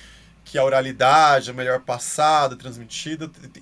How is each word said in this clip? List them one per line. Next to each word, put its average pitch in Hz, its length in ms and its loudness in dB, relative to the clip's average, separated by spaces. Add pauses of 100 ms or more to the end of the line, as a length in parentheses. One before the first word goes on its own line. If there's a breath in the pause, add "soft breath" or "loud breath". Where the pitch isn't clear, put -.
(440 loud breath)
que - 140 -8
a 131 60 2
oralidade 135 840 2
é 123 40 -14
melhor 127 280 -4
passada, 143 720 -2
transmitida, 127 760 -14 (320)